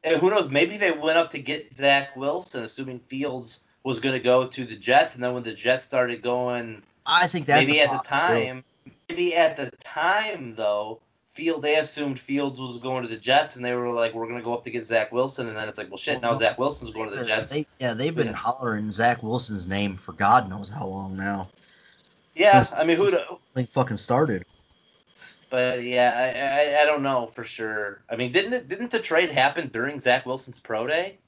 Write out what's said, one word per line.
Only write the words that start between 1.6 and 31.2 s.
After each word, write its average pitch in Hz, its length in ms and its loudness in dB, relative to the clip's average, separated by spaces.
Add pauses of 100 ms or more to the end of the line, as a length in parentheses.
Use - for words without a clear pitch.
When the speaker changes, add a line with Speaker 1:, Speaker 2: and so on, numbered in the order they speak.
Speaker 1:
Zach 139 420 2
Wilson, 135 460 -4
assuming 127 380 -10
Fields 127 640 -8 (180)
was 131 160 -2
gonna 131 220 0
go 127 260 6
to 127 180 -8
the 110 120 -10
Jets. 123 400 4
And 120 80 -6
then 123 100 -2
when 123 80 -6
the 113 120 -10
Jets 127 280 0
started 123 400 -2
going, 123 600 -4 (220)
Speaker 2:
I 170 220 4
think 165 200 -4
that's 147 200 6
Speaker 1:
maybe 147 140 4
Speaker 2:
a 143 60 8
Speaker 1:
at 139 40 0
the - 180 -4
Speaker 2:
possibility. 120 380 2
Speaker 1:
time, 127 180 -12 (440)
maybe 175 260 -2
at 165 220 4
the 131 160 -8 (100)
time, 175 720 -2
though, 107 460 -2 (300)
Field-, 156 320 -4
they 147 140 2
assumed 147 420 -2
Fields 139 420 -4
was 123 180 -8
going 127 260 -4
to 117 40 -8
the 110 80 -6
Jets, 143 380 2
and 123 100 -10
they 123 80 -2
were 120 200 -2
like, 117 220 0
"We're 113 120 -6
gonna 117 160 -8
go 117 100 -4
up 120 120 -6
to 120 60 -10
get 113 140 -6
Zach 110 280 0
Wilson." 127 340 -2
And 110 100 -8
then 107 120 -6
it's 104 100 -12
like, 101 100 -10
"Well, 95 80 -14
shit, 143 180 -4
Speaker 2:
Well, 123 80 -6
Speaker 1:
now 117 100 2
Speaker 2:
no, 113 60 0
Speaker 1:
Zach 113 200 2
Wilson's 123 340 -2
going 107 160 -6
to - 40 -8
the 101 100 -6
Speaker 2:
they're, - 20 -4
Speaker 1:
Jets." 113 280 -2
Speaker 2:
they, 147 140 -2 (120)
yeah, 120 160 -2
they've 139 200 -2
been 151 120 0
Speaker 1:
Yeah. 110 60 -6
Speaker 2:
hollering 107 580 -2
Zach 117 320 0
Wilson's 110 460 -4
name 98 280 -2
for 92 160 -16
God 104 380 4
knows 101 180 -10
how 107 200 -8
long 95 280 -8
now. 95 320 -4 (840)
Speaker 1:
Yeah, 196 300 8
Speaker 2:
Since, - 160 -4
Speaker 1:
I 156 40 4
mean, 165 120 4
who 196 140 4
Speaker 2:
since 175 120 2
Speaker 1:
do- 175 160 -12 (160)
Speaker 2:
the - 60 -
thing 120 120 -4
fucking 127 260 0
started. 123 460 0 (1040)
Speaker 1:
But, 127 340 0
yeah, 123 320 4
I, 139 640 2
I, - 20 8
I - 20 8
don't 151 180 4
know 131 260 0
for 117 160 -12
sure. 107 680 -6
I 117 60 -4
mean, 123 160 -4
didn't 196 200 2
it, 247 160 -4
didn't 196 220 -8
the 226 100 -2
trade 165 300 2
happen 143 380 2
during 131 320 -4
Zach 123 260 2
Wilson's 127 320 -8
pro 113 300 -4
day? 180 400 -2